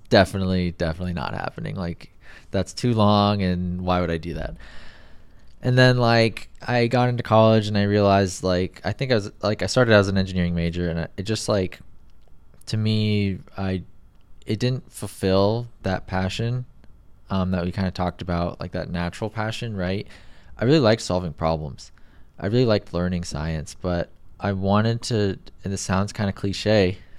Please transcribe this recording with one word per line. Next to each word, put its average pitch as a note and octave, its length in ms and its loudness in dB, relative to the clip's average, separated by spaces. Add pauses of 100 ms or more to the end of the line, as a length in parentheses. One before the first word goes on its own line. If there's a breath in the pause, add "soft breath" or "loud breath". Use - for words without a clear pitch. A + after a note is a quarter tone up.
definitely, F#2 640 2
definitely E2+ 420 -4
not D#2 200 -6
happening. - 420 -8
Like, F2 340 -8 (400 soft breath)
that's F#2+ 220 -2
too A#2+ 220 0
long, G#2 480 4
and F2+ 400 -2
why F2+ 180 2
would E2+ 100 0
I E2+ 80 -2
do D#2+ 160 -8
that?" - 220 -8 (1080 soft breath)
And B2 160 2
then, B2+ 180 8
like, A#2 520 2 (180)
I A#2+ 200 2
got B2 220 2
into A#2+ 140 -2
college A2 460 6
and G#2+ 100 0
I G2+ 60 2
realized, G2+ 580 4
like, F2+ 420 0
I - 80 -2
think C3 180 -4
I B2 60 4
was, G#2 160 -4 (100)
like, G#2 200 -2
I F#2 40 0
started A#2 280 4
as G2+ 140 8
an G2 100 0
engineering F#2 360 0
major, E2+ 360 -2
and E2 260 -4
it G2 60 -6
just, G#2+ 260 -4
like, F#2+ 320 -2 (840)
to - 100 -4
me, G#2+ 600 0 (180)
I, F#2+ 260 -2 (640)
it G#2+ 140 -4
didn't B2 340 -2
fulfill G2+ 760 0 (140)
that F#2 240 -2
passion, A2+ 600 -4 (640)
um, F#2 220 0
that F2+ 120 0
we F2+ 80 -2
kinda F#2 180 -2
talked F2+ 320 -4
about, F2 380 -2
like, E2+ 120 -8
that E2+ 180 -6
natural F2 400 -4
passion, A2 460 -6
right? F#2+ 300 -4 (520 soft breath)
I A2 60 -2
really D3 160 6
liked A2+ 220 4
solving F2+ 300 -2
problems. D#2 580 -4 (480)
I - 80 -6
really A#2+ 200 2
liked G#2+ 260 0
learning F2 320 -2
science, D#2 560 -6
but F2 300 -2 (280)
I G2+ 140 -2
wanted G#2 500 2
to, G#2 360 0 (260)
and G2 80 -6
this F#2+ 80 -6
sounds G2 320 -2
kinda G2+ 200 -2
cliche, G2 680 0 (200 soft breath)